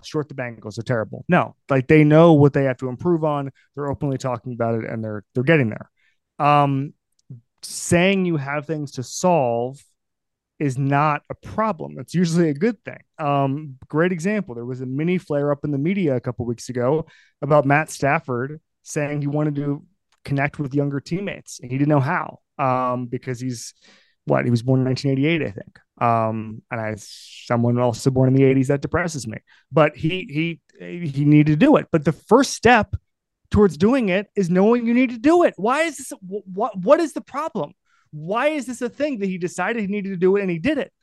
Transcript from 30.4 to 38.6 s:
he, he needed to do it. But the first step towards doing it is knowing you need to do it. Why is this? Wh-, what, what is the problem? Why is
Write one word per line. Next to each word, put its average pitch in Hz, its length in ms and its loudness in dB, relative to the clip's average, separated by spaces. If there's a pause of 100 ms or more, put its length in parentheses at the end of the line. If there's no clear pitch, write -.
he, 90 260 -10
he 135 180 -4
needed 151 280 6
to 147 40 2
do 254 200 6
it. - 160 0
But 156 120 0
the 165 80 0
first - 420 2
step 220 420 4 (560)
towards 196 240 4
doing 220 320 2
it 196 260 0
is 185 160 0
knowing 220 360 4
you 240 60 2
need 247 180 2
to 247 80 -10
do 330 260 4
it. 233 120 2
Why 247 260 0
is 330 160 -6
this? 262 220 -16
Wh-, 190 280 -12
what, 190 280 -6
what 220 220 4
is 320 140 -2
the 277 80 -10
problem? 262 540 -8 (360)
Why 190 380 -2
is 302 160 -4